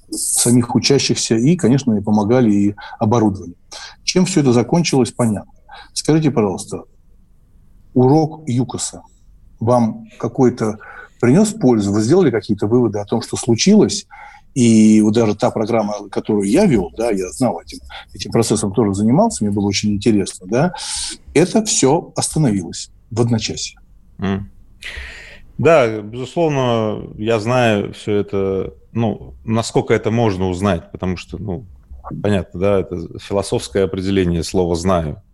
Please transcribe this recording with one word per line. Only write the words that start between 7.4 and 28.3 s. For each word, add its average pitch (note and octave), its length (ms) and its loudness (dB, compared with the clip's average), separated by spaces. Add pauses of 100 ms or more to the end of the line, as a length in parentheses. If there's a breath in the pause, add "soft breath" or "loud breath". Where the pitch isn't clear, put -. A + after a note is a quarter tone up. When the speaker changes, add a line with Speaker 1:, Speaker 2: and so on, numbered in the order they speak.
Speaker 1:
урок C#3+ 520 2
юкоса - 560 -6 (560)
вам A#2 480 0 (120)
какой-то A#2 600 0 (440 loud breath)
принес F#3 320 4
пользу? G#2+ 380 2
Вы G#2+ 100 2
сделали D3+ 280 4
какие-то G#2 360 -2
выводы A2+ 320 0
о G2+ 80 -8
том, A#2 160 -2
что - 160 -8
случилось? D3+ 680 2 (480 loud breath)
И A2 460 6
вот G#2+ 140 4
даже A2 200 2
та A2+ 160 0
программа, A2 440 -2 (160)
которую G#2 400 -2
я F#3+ 160 4
вел, G#2 280 2
да, A#2 160 -2
я F#2 200 -4
знал G#2 300 -2
этим, - 180 -18 (340 loud breath)
этим - 200 -10
процессом, A2 400 0
тоже G#2 220 0
занимался, C3 500 2
мне G#2 100 0
было G2+ 120 0
очень G#2 280 -2
интересно, G2+ 520 -2
да, C3+ 280 0 (580 loud breath)
это F3 320 2
все D3 520 0
остановилось A2 760 -2 (200)
в A2 120 -2
одночасье. - 560 -4 (400)
Speaker 2:
М. G2 320 -6 (1080 loud breath)
Да, A#2+ 420 4
безусловно, A#2+ 1000 -2 (160)
я A2 220 0
знаю A2+ 540 2
все - 180 -6
это, G2 600 -2 (180)